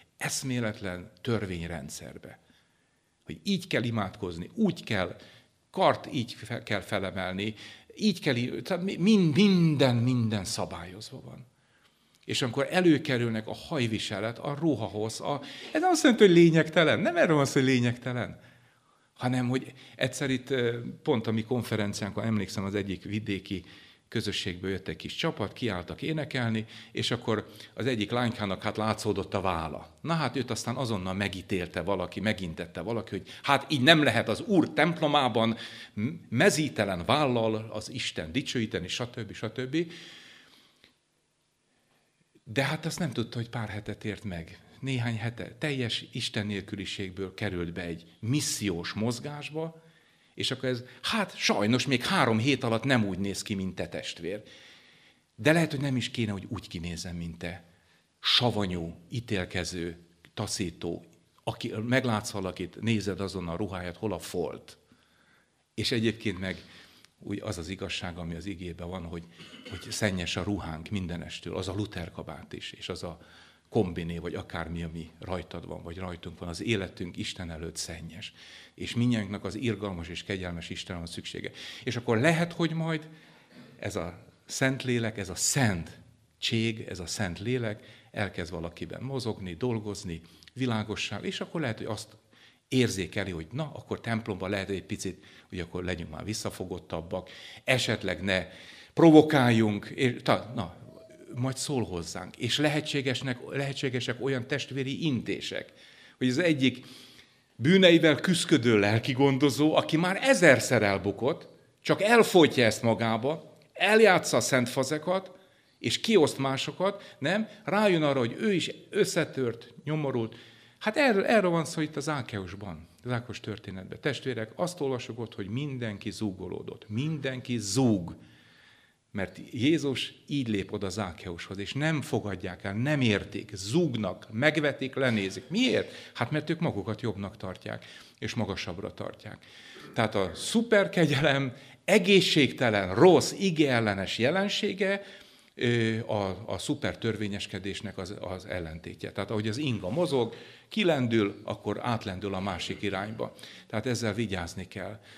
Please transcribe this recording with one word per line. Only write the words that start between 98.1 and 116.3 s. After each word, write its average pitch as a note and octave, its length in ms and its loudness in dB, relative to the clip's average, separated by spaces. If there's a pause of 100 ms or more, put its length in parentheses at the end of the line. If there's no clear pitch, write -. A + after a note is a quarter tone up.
ne F#2 260 0 (460)
provokáljunk, C3 920 8
és, B2+ 380 -2
ta-, G#2+ 320 2
na, F2 200 -6 (600)
majd B2+ 220 -2
szól C3 260 -2
hozzánk. F2+ 520 -8
És A#2 220 -2
lehetségesnek, C#3 840 0 (100)
lehetségesek C3 720 -4
olyan B2+ 240 -2
testvéri C3 580 -4
intések, G2 680 -4 (440)
hogy B2+ 120 0
az B2+ 80 0
egyik C3+ 480 2 (720)
bűneivel E3 600 8
küszködő A#2+ 640 4
lelki G#2+ 320 4
gondozó, C#3 640 4
aki D#3 220 2
már F3+ 240 2
ezerszer D3+ 640 6
elbukott, G2+ 640 0 (340)
csak D#3 200 2
elfolytja F#3+ 640 8
ezt - 160 4
magába, A#2 760 0 (160)
eljátsza G3 640 8
a A2+ 40 6
szent B2 280 4
fazekat, D3+ 640 -2 (480)
és - 200 0
kioszt F3+ 380 6